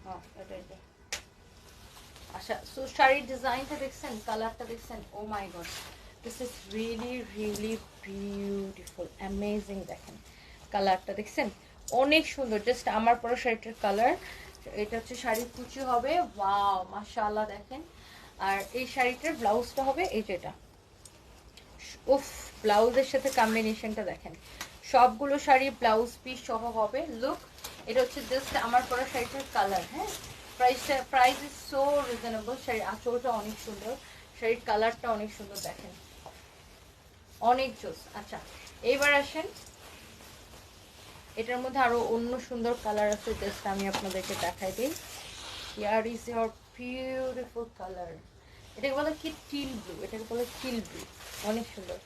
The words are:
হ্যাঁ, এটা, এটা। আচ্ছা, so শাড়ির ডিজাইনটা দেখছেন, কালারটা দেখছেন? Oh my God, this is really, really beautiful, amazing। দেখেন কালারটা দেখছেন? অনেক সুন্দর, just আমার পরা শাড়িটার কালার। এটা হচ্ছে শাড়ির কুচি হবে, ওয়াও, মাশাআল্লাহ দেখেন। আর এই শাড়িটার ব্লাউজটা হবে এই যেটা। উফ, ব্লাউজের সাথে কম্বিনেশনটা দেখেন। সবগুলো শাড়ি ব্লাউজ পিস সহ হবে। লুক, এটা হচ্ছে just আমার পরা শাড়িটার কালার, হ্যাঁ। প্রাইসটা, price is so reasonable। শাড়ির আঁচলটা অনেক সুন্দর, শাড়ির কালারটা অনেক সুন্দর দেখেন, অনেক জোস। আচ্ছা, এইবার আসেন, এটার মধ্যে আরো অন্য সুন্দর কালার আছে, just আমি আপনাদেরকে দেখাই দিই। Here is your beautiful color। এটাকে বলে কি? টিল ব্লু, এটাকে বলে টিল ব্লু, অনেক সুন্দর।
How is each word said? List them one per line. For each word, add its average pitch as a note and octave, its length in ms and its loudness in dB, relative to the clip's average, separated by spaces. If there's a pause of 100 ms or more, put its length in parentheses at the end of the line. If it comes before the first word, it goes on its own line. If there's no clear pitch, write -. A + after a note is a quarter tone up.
হ্যাঁ, F#3 380 -14
এটা, F#3+ 140 -12
এটা। F#3 200 -14 (1600)
আচ্ছা, - 280 -6 (140)
so C4 120 -8 (100)
শাড়ির C#4 280 8
ডিজাইনটা C4 500 -2
দেখছেন, C4+ 500 -6
কালারটা A3 400 -4
দেখছেন? A3+ 360 -10 (120)
Oh G#3 120 -10
my G#3 200 -6 (100)
God, E3+ 140 -10 (560)
this A#3 220 -8
is F#3+ 280 -12
really, A#3 400 -4 (220)
really G#3+ 400 -2 (280)
beautiful, G3 1300 -6
amazing। G3+ 560 -4
দেখেন - 280 -14 (560)
কালারটা G3 420 2
দেখছেন? G#3 360 -2 (420)
অনেক D4 360 6
সুন্দর, A3+ 380 0
just B3 240 2
আমার A3+ 260 6
পরা A#3+ 200 0
শাড়িটার A3+ 460 -2
কালার। A3 340 4 (500)
এটা G#3 320 -4
হচ্ছে A#3 180 -8
শাড়ির A#3+ 300 0 (100)
কুচি B3 240 -10
হবে, B3+ 400 2
ওয়াও, G3+ 680 2
মাশাআল্লাহ G#3 580 -2
দেখেন। G#3+ 340 -12 (560)
আর G3 260 0 (100)
এই B3+ 140 -2
শাড়িটার B3+ 460 0
ব্লাউজটা A#3 500 2
হবে C#4 200 2
এই A3 240 0
যেটা। F3 240 -6 (1600)
উফ, C#4 160 6 (380)
ব্লাউজের A3+ 420 6
সাথে C4 260 2
কম্বিনেশনটা A3 720 2
দেখেন। E3 320 -8 (480)
সবগুলো B3+ 560 6
শাড়ি C4+ 300 8
ব্লাউজ A3+ 420 4 (120)
পিস B3+ 240 -10
সহ A#3 240 -2
হবে। A3+ 360 0
লুক, C4 300 -2 (480)
এটা B3 160 4
হচ্ছে B3 280 0
just C4+ 280 0
আমার A#3+ 320 4
পরা B3+ 240 2
শাড়িটার C4+ 280 -4 (120)
কালার, G3 280 2 (100)
হ্যাঁ। F#4 160 -4 (500)
প্রাইসটা, B3+ 540 4
price C4 360 6
is - 260 -12
so C4+ 120 4
reasonable। A#3 720 0 (100)
শাড়ির A3+ 160 0
আঁচলটা A#3+ 500 0
অনেক G#3+ 220 -2 (120)
সুন্দর, G#3+ 300 -6 (440)
শাড়ির A#3 260 2
কালারটা A3+ 460 2
অনেক G#3+ 260 -2
সুন্দর G3+ 180 -12
দেখেন, - 360 -8 (1500)
অনেক B3+ 420 4
জোস। F3 140 -8 (180)
আচ্ছা, G#3 260 -12 (420)
এইবার C#4 320 6
আসেন, D4+ 340 2 (1900)
এটার A#3 220 -4
মধ্যে C4 220 -2
আরো A#3+ 220 6
অন্য A#3 380 0
সুন্দর A#3+ 340 0 (100)
কালার G#3 280 4
আছে, G#3 200 -2
just G3+ 360 -4
আমি G3 200 0
আপনাদেরকে F#3+ 540 -2
দেখাই F3+ 300 -2
দিই। C4 220 0 (840)
Here G#3+ 280 2
is A#3 280 -6
your A3+ 160 2 (300)
beautiful B3+ 880 -4 (140)
color। F3+ 320 -10 (680)
এটাকে C4 160 0
বলে D4+ 180 2 (100)
কি? D#4 120 -4 (180)
টিল C#4+ 180 -4
ব্লু, G3+ 340 -8
এটাকে A3 260 -8
বলে A#3+ 160 0 (160)
টিল A#3+ 180 -2
ব্লু, - 260 -10 (380)
অনেক A3 220 0 (100)
সুন্দর। F#3 300 -8